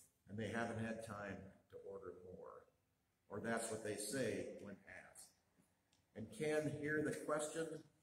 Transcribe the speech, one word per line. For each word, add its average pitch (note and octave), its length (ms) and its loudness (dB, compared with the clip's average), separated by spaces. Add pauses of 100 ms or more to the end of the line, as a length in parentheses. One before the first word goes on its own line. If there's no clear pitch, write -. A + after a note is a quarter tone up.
(280)
and G2 100 -6
they G#2+ 120 2
haven't A2+ 360 2
had A2+ 180 -2
time G2+ 340 -4 (340)
to - 60 -12
order F#2+ 360 -8 (120)
more. - 380 -12 (680)
Or G2+ 100 -2
that's A2+ 320 2
what G#2+ 120 -2
they G#2 120 2
say - 680 2
when - 160 -8 (100)
asked. - 420 -14 (880)
And A2 160 -6
Ken D3+ 480 4
hear D3+ 220 4
the - 140 4 (100)
question, D#3 580 2 (200)